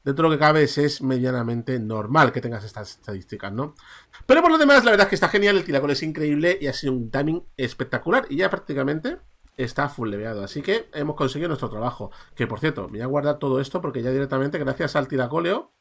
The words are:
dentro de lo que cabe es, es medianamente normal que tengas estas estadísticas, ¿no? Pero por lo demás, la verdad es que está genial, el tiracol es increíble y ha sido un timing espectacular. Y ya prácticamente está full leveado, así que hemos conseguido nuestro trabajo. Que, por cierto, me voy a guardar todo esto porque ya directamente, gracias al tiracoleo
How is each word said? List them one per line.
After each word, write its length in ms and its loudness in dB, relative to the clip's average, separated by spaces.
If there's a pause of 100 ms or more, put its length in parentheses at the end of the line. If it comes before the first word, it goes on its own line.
dentro 220 0
de 60 6
lo 80 4
que 80 4
cabe 180 6
es, 140 2
es 240 0
medianamente 760 0
normal 540 2
que 80 -4
tengas 240 -6
estas 280 -14
estadísticas, 600 -12
¿no? 240 -6 (500)
Pero 160 6
por 80 4
lo 80 4
demás, 280 8
la 60 6
verdad 160 6
es 20 -6
que 60 2
está 120 2
genial, 300 4
el 80 0
tiracol 260 0
es 120 0
increíble 580 0
y 60 -4
ha 60 -4
sido 200 -2
un 180 -4
timing 320 -2 (140)
espectacular. 720 -2
Y 80 -4
ya 120 2
prácticamente 680 -4 (400)
está 320 -4
full 200 -6
leveado, 320 -6
así 200 -8
que 320 -2
hemos 240 -4
conseguido 320 -2
nuestro 200 -4
trabajo. 420 -6 (220)
Que, 140 -2
por 140 -6
cierto, 260 -2
me 120 -10
voy 20 -6
a 60 -6
guardar 320 0
todo 200 0
esto 220 -4
porque 200 -6
ya 100 -2
directamente, 460 -2
gracias 380 -4
al 140 0
tiracoleo 720 -2